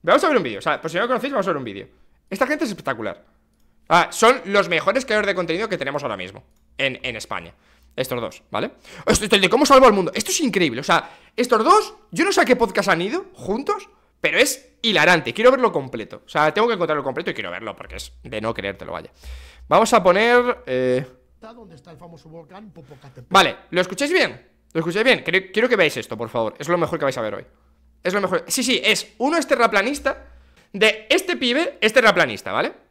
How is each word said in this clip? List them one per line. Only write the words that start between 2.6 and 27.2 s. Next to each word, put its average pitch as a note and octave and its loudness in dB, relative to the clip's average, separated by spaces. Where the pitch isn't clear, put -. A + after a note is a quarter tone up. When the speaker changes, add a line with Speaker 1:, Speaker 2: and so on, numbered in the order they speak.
Speaker 1:
es A3 -4
espectacular. A2+ -8
Ah, E3 4
son B3 4
los G3 2
mejores G3 0
creadores G#3+ 0
de G3 -2
contenido F3+ -4
que F#3 -4
tenemos C#3 -6
ahora A2+ -6
mismo G2 -14
en, C3 -2
en B2 -8
España. F#2 -12
Estos B2+ -6
dos, - -12
¿vale? F3+ -6
Esto, - 2
esto, G#3 2
el G3 4
de F#3 2
cómo C4 4
salvo C4 8
al A3+ 8
mundo. F#3 0
Esto A3+ -4
es F#4 -4
increíble. E3+ 0
O D3 -12
sea, E3+ 0
estos A#3 0
dos, G4+ 4
yo A3+ -2
no G4 0
sé - 2
a D#4 4
qué B3 4
podcast G#3+ -2
han E3+ 2
ido E4 -4
juntos, C4 -6
pero D#3 -2
es - 0
hilarante. E3 2
Quiero A#3 6
verlo B3+ 2
completo. B2+ -8
O - -20
sea, D3+ 0
tengo A3 2
que A#3 -2
encontrarlo D#3 -2
completo C#3 -6
y - -8
quiero F#2+ -8
verlo G2+ -12
porque - -18
es - -14
de A2+ -8
no A2+ -4
creértelo, F#2+ -8
vaya. E2 -12
Vamos G#3 4
a G#3+ 4
poner, A#3 4
eh, B2+ 0
Speaker 2:
¿Dónde A3 -20
está E3 -20
el D3+ -20
famoso E3+ -20
volcán F3+ -20
Popocatépetl? C3+ -20
Speaker 1:
Vale, F3+ 2
¿lo F3 0
escucháis F#3+ -4
bien? A3+ -2
¿Lo D#3+ -2
escucháis F3 -2
bien? A#3+ 2
Quiero, F#3 -2
quiero A#3 2
que A#3 2
veáis D#3+ 2
esto, A2 -8
por A#2 -8
favor. A2+ -2
Es C#3 -10
lo F3 2
mejor D#3+ -2
que D3+ -4
vais B2 -2
a - -6